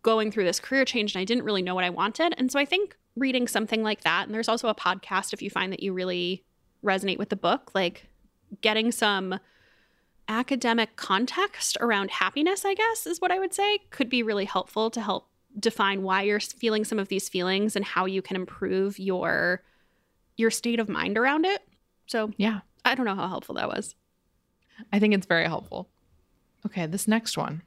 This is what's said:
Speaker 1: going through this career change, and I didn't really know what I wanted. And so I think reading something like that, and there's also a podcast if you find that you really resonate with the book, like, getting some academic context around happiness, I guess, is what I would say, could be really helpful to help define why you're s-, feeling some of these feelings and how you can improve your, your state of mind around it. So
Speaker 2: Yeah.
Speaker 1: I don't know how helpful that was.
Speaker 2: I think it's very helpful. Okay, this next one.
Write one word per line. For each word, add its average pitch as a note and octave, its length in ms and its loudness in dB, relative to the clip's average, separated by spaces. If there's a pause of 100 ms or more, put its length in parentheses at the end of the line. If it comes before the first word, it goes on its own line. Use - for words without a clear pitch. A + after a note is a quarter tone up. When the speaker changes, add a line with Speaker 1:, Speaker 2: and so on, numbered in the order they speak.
Speaker 1:
going A3 300 2
through G3+ 140 0
this F3 140 2
career C4 260 2
change, G#3+ 300 -2
and F#3 60 -2
I F#3+ 40 -2
didn't A#3 180 0
really G#3 180 0
know F3+ 140 -2
what F#3 80 2
I F3+ 60 2
wanted. G#3+ 480 0
And B3+ 140 0
so C#4+ 80 2
I C#4+ 60 2
think F#4 300 -2 (200)
reading B3+ 320 0
something A3 360 0
like G#3+ 180 -2
that, E3+ 240 2
and - 80 -8
there's A3 160 -2
also A#3 200 0
a G#3+ 60 0
podcast F#3+ 580 -2
if G3 80 -10
you G3 80 -6
find F#3+ 240 -2
that - 100 -8
you G3 100 -2
really F3+ 500 -2 (400)
resonate F#3+ 340 0
with G3+ 120 -4
the G#3 60 0
book, F3+ 400 0
like, F#3 320 0 (540)
getting A3 300 2
some F#3+ 480 0 (880)
academic A#3 680 0
context - 880 0
around G#3+ 300 2
happiness, D#4+ 540 0
I G4 80 0
guess, A4 320 0
is - 160 -4
what F4+ 100 0
I F#4 80 2
would F#4+ 140 -2
say, G4+ 260 2 (120)
could - 180 -2
be B3 140 2
really G#3 220 0
helpful G#3+ 460 -2
to A#3 100 -6
help G3+ 280 -4 (300)
define G3 440 0
why F#3+ 200 2
you're G#3 140 2
s-, - 160 -4
feeling G#3+ 300 0
some G#3+ 160 -2
of G3 100 -2
these F#3+ 200 -2
feelings F#3+ 460 0
and G3+ 100 0
how F#3 200 0
you F#3+ 160 -2
can F#3+ 140 -6
improve F#3+ 640 -2
your, F3+ 640 0 (720)
your A3+ 160 2
state A#3 280 -2
of G#3+ 100 -2
mind - 280 -2
around C#4+ 280 2
it. G4 160 0 (460)
So G#3+ 300 -2
Speaker 2:
Yeah. G#3 240 2 (220)
Speaker 1:
I B3 120 4
don't B3 100 0
know G3+ 100 0
how F#3+ 120 -2
helpful - 280 -8
that - 140 -2
was. - 260 -6 (960)
Speaker 2:
I G#3 80 4
think G#3+ 140 6
it's F#3+ 140 2
very E3 180 4
helpful. - 440 -6 (760)
Okay, F#3 220 -4
this F#3 200 -2
next A3 300 2
one. D3+ 300 -4